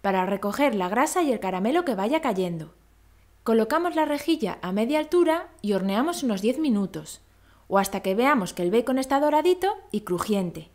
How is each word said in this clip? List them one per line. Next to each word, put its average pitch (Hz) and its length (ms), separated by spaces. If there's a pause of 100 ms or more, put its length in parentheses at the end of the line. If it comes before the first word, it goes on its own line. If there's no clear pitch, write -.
para 190 240
recoger 208 500
la 185 140
grasa 294 340
y 294 80
el 214 100
caramelo 202 440
que 277 100
vaya 233 280
cayendo. 180 500 (680)
Colocamos 262 520
la 311 120
rejilla 294 560
a 180 100
media 233 260
altura 330 500 (120)
y 208 140
horneamos 214 480
unos 208 180
diez 240 180
minutos, 202 640 (480)
o 190 100
hasta 190 220
que 190 140
veamos 240 400
que 180 80
el 175 80
bacon 240 260
está 269 240
doradito 349 540 (160)
y 214 100
crujiente. 180 760